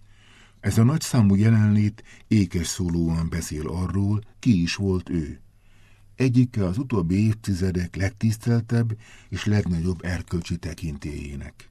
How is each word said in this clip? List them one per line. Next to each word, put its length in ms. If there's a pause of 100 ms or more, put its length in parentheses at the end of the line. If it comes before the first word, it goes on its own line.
(600)
Ez 180
a 60
nagyszámú 500
jelenlét 720 (240)
ékes 380
szólóan 640
beszél 400
arról, 520 (180)
ki 240
is 120
volt 360
ő. 300 (760)
Egyike 500
az 140
utóbbi 480
évtizedek 680
legtiszteltebb 1000 (300)
és 160
legnagyobb 600
erkölcsi 520
tekintélyének. 1160